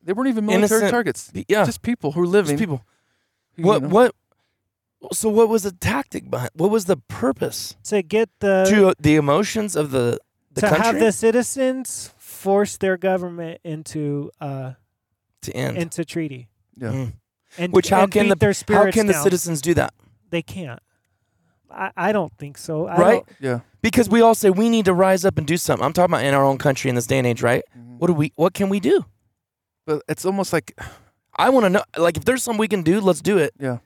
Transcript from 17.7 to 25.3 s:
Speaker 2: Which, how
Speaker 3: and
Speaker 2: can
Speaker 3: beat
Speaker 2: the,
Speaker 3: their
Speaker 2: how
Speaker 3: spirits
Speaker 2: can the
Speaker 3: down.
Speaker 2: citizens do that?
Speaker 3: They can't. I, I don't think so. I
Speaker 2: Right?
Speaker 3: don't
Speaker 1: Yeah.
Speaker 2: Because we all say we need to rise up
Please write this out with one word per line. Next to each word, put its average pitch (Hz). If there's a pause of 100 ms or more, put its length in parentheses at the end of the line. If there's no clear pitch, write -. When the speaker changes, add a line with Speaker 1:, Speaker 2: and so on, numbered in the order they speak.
Speaker 2:
Which, 190
how 190
Speaker 3:
and 196
Speaker 2:
can 208
Speaker 3:
beat -
Speaker 2:
the, 196
Speaker 3:
their 208
Speaker 2:
how -
Speaker 3:
spirits 208
Speaker 2:
can 214
the 190
Speaker 3:
down. 147
Speaker 2:
citizens 170
do 165
that? 147 (380)
Speaker 3:
They 170
can't. 151 (920)
I, -
I 190
don't 180
think 143
so. 160
I 170
Speaker 2:
Right? 185
Speaker 3:
don't -
Speaker 1:
Yeah. 127 (220)
Speaker 2:
Because 226
we 226
all 226
say 208
we 208
need 226
to 190
rise 190
up 190